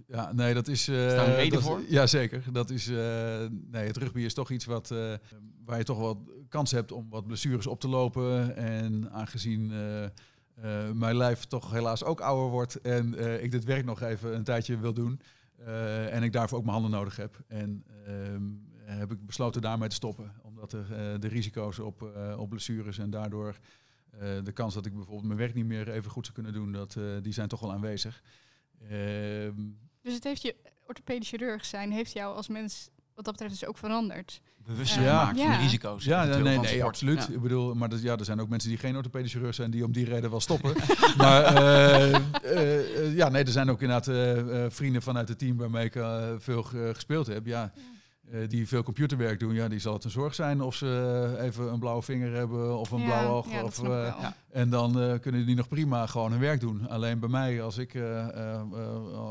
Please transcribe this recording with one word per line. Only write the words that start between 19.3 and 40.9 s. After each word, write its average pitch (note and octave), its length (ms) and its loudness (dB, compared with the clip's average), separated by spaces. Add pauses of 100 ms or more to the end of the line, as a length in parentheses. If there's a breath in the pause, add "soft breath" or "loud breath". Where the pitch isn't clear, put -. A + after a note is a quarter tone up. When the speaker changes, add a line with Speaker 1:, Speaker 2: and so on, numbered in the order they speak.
Speaker 1:
daarmee A2+ 260 -2
te G#2 60 -6
stoppen, G#2 380 -8 (100)
omdat G#2+ 300 -16
er, G#2 200 -8
eh, G#2 280 -6
de G#2+ 80 -4
risico's G#2 500 -4
op, G#2+ 240 -10
eh, G#2 360 -10
op G#2+ 120 -8
blessures G#2+ 480 -8
en G#2+ 120 -6
daardoor, G#2 480 -8 (520 soft breath)
eh, A2 100 -20 (240)
de G#2 80 -8
kans G#2+ 220 -4
dat G2+ 120 -8
ik G#2 80 -8
bijvoorbeeld G#2 320 -12
mijn G#2 120 -2
werk A#2 160 -2
niet A#2 120 -2
meer A2 240 -6
even A2 200 -8
goed A#2+ 140 -10
zou - 100 -14
kunnen A2 180 -10
doen, G#2 200 -6
dat, G2+ 240 -8
eh, G#2+ 80 -6 (180)
die G#2 100 -6
zijn G#2+ 160 -4
toch A2 120 -8
wel G#2 120 -6
aanwezig. G#2+ 500 -6 (680 soft breath)
Ehm, G#2 600 -6 (500)
Speaker 3:
Dus B3 120 -8
het A#3+ 100 -10
heeft C#4 180 -6
je, B3 120 -6 (320)
orthopedisch B3 420 -8
chirurg A3+ 360 -6
zijn, G3+ 280 -6
heeft A3+ 200 -4
jou G3+ 240 -8
als G3+ 120 -10
mens G#3+ 400 -8 (260)
wat G#3+ 100 -16
dat G#3+ 100 -6
betreft G#3 260 -10
dus - 80 -8
ook A3 100 -10
veranderd? G#3+ 640 -4 (240 soft breath)
Speaker 2:
Bewust A#2 300 -2
Speaker 1:
Ja. C3 60 2
Speaker 2:
gemaakt D3 260 6 (140)
van D4 100 4
de - 20 6
Speaker 3:
Ja. A#3+ 60 6
Speaker 2:
risico's A2+ 460 2
Speaker 1:
Ja, C3+ 120 2
ja, F3+ 40 4
Speaker 2:
eventueel C#3 240 4
Speaker 1:
nee, C3+ 100 6
Speaker 2:
van B2+ 100 4
Speaker 1:
nee, A2+ 80 4
Speaker 2:
sport. A#2+ 160 2
Speaker 1:
absoluut. C3+ 400 0
Speaker 2:
Ja. - 60 -4
Speaker 1:
Ik B2+ 60 -2
bedoel, B2 340 0
maar A#2 140 0
dat, A2+ 140 -2
ja, A#2+ 140 0
er G#2+ 80 -4
zijn G#2+ 160 -2
ook G#2+ 80 -2
mensen A2+ 220 0
die A2+ 80 -2
geen C3 180 -2
orthopedisch B2+ 360 -4
chirurg B2 220 -2
zijn A#2 160 -2
die A#2 140 0
om A#2 80 0
die B2 120 2
reden A#2 260 0
wel A2 100 -2
stoppen. - 340 2 (240)